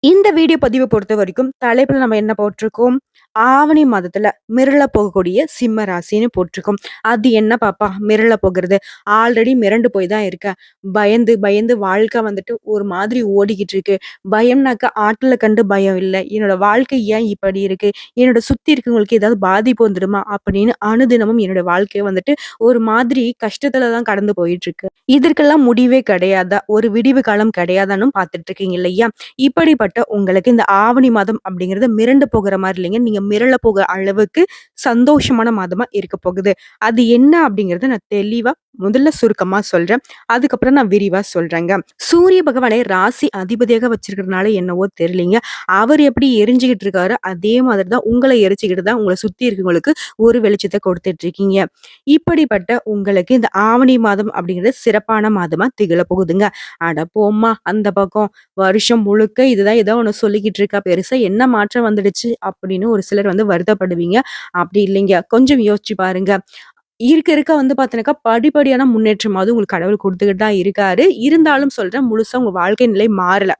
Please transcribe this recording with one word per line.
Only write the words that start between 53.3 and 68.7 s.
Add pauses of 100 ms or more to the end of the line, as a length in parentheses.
இந்த (100)
ஆவணி
மாதம்
அப்படிங்கிறது
சிறப்பான
மாதமா
திகழ
போகுதுங்க. (320)
"அட (140)
போம்மா (100)
அந்த
பக்கம், (280)
வருஷம்
முழுக்க
இதுதான்
ஏதோ
ஒண்ணு
சொல்லிக்கிட்டு
இருக்கா,
பெருசா
என்ன
மாற்றம்
வந்துடுச்சு?" (140)
அப்படின்னு
ஒரு
சிலர்
வந்து
வருத்தப்படுவீங்க. (340)
அப்படி
இல்லைங்க, (100)
கொஞ்சம்
யோசிச்சு
பாருங்க. (680)
இருக்க
இருக்க
வந்து
பார்த்தீங்கன்னாக்கா
படிப்படியான